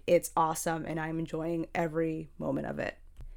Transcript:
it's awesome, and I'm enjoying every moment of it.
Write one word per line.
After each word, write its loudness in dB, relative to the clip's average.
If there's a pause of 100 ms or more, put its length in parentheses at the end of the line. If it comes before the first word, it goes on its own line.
it's 6
awesome, 2
and -2
I'm -2
enjoying -2
every 0
moment -2
of -4
it. -2 (400)